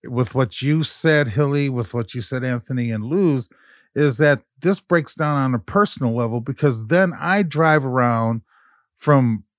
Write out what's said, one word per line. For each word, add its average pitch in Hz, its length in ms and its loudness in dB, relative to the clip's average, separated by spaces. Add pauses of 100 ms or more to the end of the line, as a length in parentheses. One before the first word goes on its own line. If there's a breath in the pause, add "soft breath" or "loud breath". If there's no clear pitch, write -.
with 127 300 -2
what 127 280 0
you 151 200 0
said, 147 460 0
Hilly, 143 400 0
with 123 260 -6
what 117 200 -6
you 123 60 -8
said, 123 240 -6
Anthony, 123 460 -4
and 107 140 -6
Lou's, 147 440 0 (460 soft breath)
is 139 240 0
that 147 240 4 (180)
this 190 200 0
breaks - 340 -2
down 151 240 -2
on 131 160 0
a 113 40 -2
personal 170 560 -2
level, 117 260 -2
because 120 480 -2
then 180 300 2
I 185 240 0
drive 156 440 2
around 117 560 0 (540 soft breath)
from 123 480 2 (140)